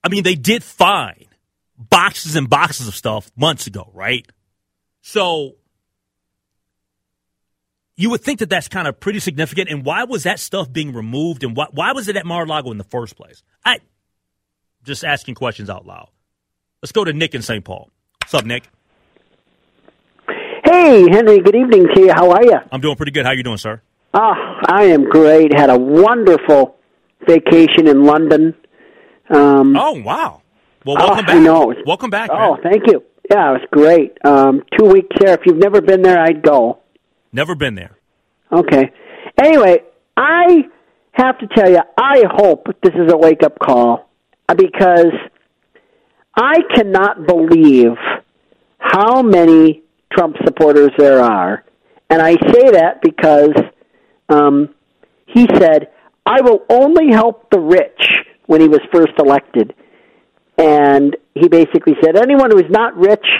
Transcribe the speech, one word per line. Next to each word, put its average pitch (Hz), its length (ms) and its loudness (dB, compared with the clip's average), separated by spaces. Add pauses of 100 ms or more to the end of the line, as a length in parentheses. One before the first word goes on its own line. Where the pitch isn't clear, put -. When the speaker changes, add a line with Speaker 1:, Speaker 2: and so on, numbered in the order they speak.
Speaker 1:
I 170 60 -6
mean, 196 140 -6
they 185 100 -4
did 180 300 -8
find 175 640 -6 (500)
boxes 165 580 -4
and 135 140 -6
boxes 143 380 -4
of 98 80 -16
stuff 107 400 -12
months 147 320 -6
ago, 98 260 -20
right? 113 340 -10 (720)
So 165 560 -8 (2500)
you 220 120 -4
would 240 100 -8
think 277 180 -10
that 185 100 -10
that's 180 180 -8
kind 175 200 -12
of - 120 -14
pretty 208 200 -10
significant. 160 500 -10
And 147 140 -14
why 175 200 -8
was 233 200 -12
that - 160 -8
stuff 180 320 -14
being 147 220 -12
removed? 127 500 -10
And 117 120 -12
why, 147 160 -8
why 175 220 -8
was 247 140 -12
it 202 80 -10
at 175 120 -12
Mar-a-Lago 156 420 -10
in 107 80 -16
the 101 60 -18
first 120 320 -16
place? - 260 -20 (240)
I 240 140 -6 (1040)
just 139 200 -16
asking 143 300 -10
questions 110 340 -14
out 95 200 -20
loud. 87 220 -20 (720)
Let's - 100 -20
go 214 120 -6
to 165 80 -8
Nick 156 220 -10
in 123 80 -14
Saint 110 240 -14
Paul. - 240 -20 (300)
What's - 160 -12
up, 117 100 -4
Nick? 120 240 -14 (1900)
Speaker 2:
Hey, 302 460 4
Henry. 208 300 4
Good 202 160 0
evening 233 400 2
to 190 60 4
you. 185 120 4
How 175 160 2
are 190 140 2
you? 208 160 2 (120)
Speaker 1:
I'm 131 100 -10
doing 147 160 -6
pretty 143 160 -10
good. 139 120 -6
How 131 60 -4
you 131 100 -8
doing, 117 160 -12
sir? 110 240 -14 (320)
Speaker 2:
Ah, 208 540 -4
I 202 180 0
am 151 240 2
great. 156 440 4
Had 143 180 2
a 123 60 2
wonderful 156 1000 0 (500)
vacation 165 600 2
in 139 160 4
London. 156 520 0 (760)
Um, 139 460 2
Speaker 1:
Oh, 220 260 -4
wow. 143 420 -10 (420)
Well, 143 140 -6
Speaker 2:
oh, 185 80 2
Speaker 1:
welcome 202 180 -2
Speaker 2:
I 175 80 -2
Speaker 1:
back. 165 80 4
Speaker 2:
know. 160 320 2 (120)
Speaker 1:
Welcome 190 240 -6
back, 202 220 -8
Speaker 2:
Oh, 185 220 -2
Speaker 1:
man. - 100 -10
Speaker 2:
thank 202 240 0
you. 175 160 0 (260)
Yeah, 185 200 2
it 131 100 -2
was - 120 -14
great. 151 520 2
Um, 139 400 2 (140)
two 220 80 4
weeks 190 340 2
there. 190 140 2
If 165 120 -4
you've 170 120 2
never 202 240 2
been 185 220 0
there, 180 160 2
I'd 160 240 -2
go. 127 360 0 (540)
Speaker 1:
Never 156 200 -8
been 135 220 -8
there. 90 200 -20 (560)
Speaker 2:
Okay. 147 400 0 (460)
Anyway, 262 420 2 (360)
I 330 480 2 (480)
have 254 280 -2
to 214 80 -12
tell 196 220 2
you, 175 120 4 (160)
I 262 340 2
hope 190 360 0 (140)
this 170 140 0
is 170 160 0
a 165 60 2
wake-up 156 420 0
call, 120 500 -2 (380)
uh, 175 80 -2
because 175 580 2 (1200)
I 294 260 0 (120)
cannot 196 540 -2
believe 160 720 2 (840)
how 214 420 -2
many 165 600 2 (300)
Trump 165 320 -2
supporters 147 520 2
there 139 220 4
are. 104 460 -2 (440)
And 160 120 0
I 165 100 2
say 233 400 4
that 165 300 0
because, 151 520 2 (760)
um, 147 440 0 (520)
he 240 200 4 (120)
said, 156 340 2 (340)
"I 262 160 0
will 233 280 2
only 294 420 2
help 220 380 0
the 196 100 2
rich," 180 480 0 (380)
when 156 160 2
he 156 80 4
was 151 120 2 (100)
first 165 280 0
elected. 139 560 -2 (840)
And 143 580 2 (200)
he 165 140 2
basically 160 520 2
said, 160 140 2
"Anyone 254 360 2
who's 180 180 2
not 214 260 -2
rich 202 300 0 (140)